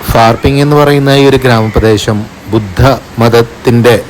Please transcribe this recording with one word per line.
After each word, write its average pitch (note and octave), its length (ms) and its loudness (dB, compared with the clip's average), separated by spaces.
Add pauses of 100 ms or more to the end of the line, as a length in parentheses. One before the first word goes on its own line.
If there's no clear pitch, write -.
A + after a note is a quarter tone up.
(120)
ഫാർപിങ് A#2 500 0
എന്ന് D3 140 0
പറയുന്ന C#3+ 340 2
ഈ C#3 160 2
ഒരു C3+ 120 2
ഗ്രാമപ്രദേശം A2 880 0 (220)
ബുദ്ധ A2 520 -2 (200)
മതത്തിൻ്റെ A#2 920 0